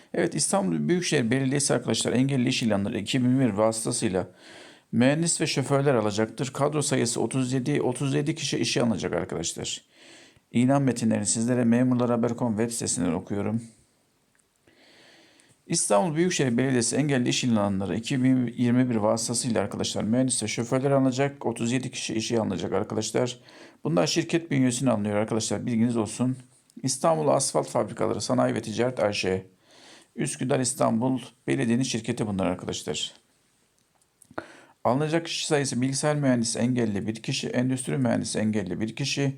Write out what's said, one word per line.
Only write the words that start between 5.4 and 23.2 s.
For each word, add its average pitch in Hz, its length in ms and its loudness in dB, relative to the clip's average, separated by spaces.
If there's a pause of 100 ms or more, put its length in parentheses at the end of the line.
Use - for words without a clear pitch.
ve 160 60 0
şoförler 139 480 2
alacaktır. 110 580 0
Kadro 147 300 0
sayısı 123 380 0
otuz 127 320 -2
yedi, 135 300 0
otuz 131 320 -2
yedi 147 200 -2
kişi - 240 -4
işe 120 240 0
alınacak 90 300 0
arkadaşlar. - 680 -6 (720)
İlan 127 300 2
metinlerini 110 440 0
sizlere 120 380 0
memurlar 120 460 4
haber 117 260 0
com 117 200 -2
web 117 140 0
sitesinden 90 420 -2
okuyorum. 101 500 -2 (2000)
İstanbul 180 500 2
Büyükşehir 156 400 2
Belediyesi 127 400 2
engelli 135 320 2
iş 135 160 0
ilanları 98 520 2
iki 131 260 -2
bin 131 240 4
yirmi 123 440 2
bir 113 60 2
vasıtasıyla 113 640 0
arkadaşlar 98 400 -4
mühendis 123 400 0
ve 107 60 -4
şoförler 131 420 0
alınacak. 135 560 2
Otuz 120 260 -2
yedi 131 180 -2
kişi - 240 -6
işe 113 260 0
alınacak 98 320 -2
arkadaşlar. 110 640 -2 (460)